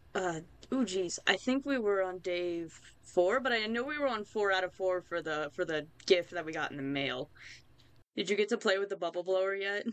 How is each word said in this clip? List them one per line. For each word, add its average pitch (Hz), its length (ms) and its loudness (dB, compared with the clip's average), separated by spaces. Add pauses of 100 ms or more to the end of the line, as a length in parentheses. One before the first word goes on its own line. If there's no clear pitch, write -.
(160)
uh, 180 240 0 (340)
ooh, 254 120 4
jeez. 185 420 -2
I 190 80 4
think 262 300 0
we 277 120 2
were 202 240 2
on 185 180 -2
day 175 480 -2 (360)
four, 185 380 4
but 254 100 2
I 220 140 2
know 233 180 0
we 302 140 -4
were 285 100 2
on 214 160 -2
four 202 300 0
out 185 100 2
of 180 100 -2
four 185 280 0
for 170 200 -4
the, 151 320 -2
for 180 120 0
the 156 200 -2 (200)
gift 175 260 4
that 170 140 -6
we 160 80 -6
got 156 180 -4
in 143 60 -8
the 139 60 -4
mail. 139 460 -2 (840)
Did 190 140 -2
you 202 80 0
get 208 120 2
to 233 80 0
play 196 220 2
with 196 100 -2
the 190 80 -6
bubble 175 260 -4
blower 185 320 0
yet? 196 380 -4